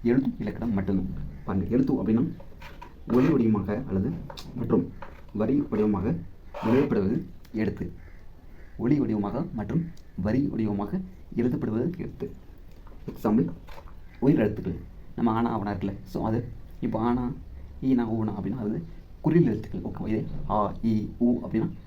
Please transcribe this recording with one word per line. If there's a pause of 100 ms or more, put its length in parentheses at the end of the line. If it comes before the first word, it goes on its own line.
எழுத்து (100)
இலக்கணம்
மட்டும்தான். (220)
பாருங்க,
எழுத்து
அப்படின்னா (880)
ஒலி
வடிவமாக
அல்லது (440)
மற்றும் (420)
வரி
வடிவமாக (500)
எழுதப்படுவது (300)
எழுத்து. (840)
ஒலி
வடிவமாக
மற்றும் (340)
வரி
வடிவமாக (360)
எழுதப்படுவது
எழுத்து. (800)
எக்ஸாம்பிள், (680)
உயிர்
எழுத்துக்கள். (360)
நம்ம
ஆனா,
அவனா
இருக்குல்ல, (120)
so
அது (340)
இப்போ
ஆனா, (500)
ஈனா,
ஊனா
அப்படின்னா
அது (380)
குறில்
எழுத்துக்கள்,
ஓகேவா?
இதே (240)
ஆ, (100)
இ,
உ
அப்படின்னா (180)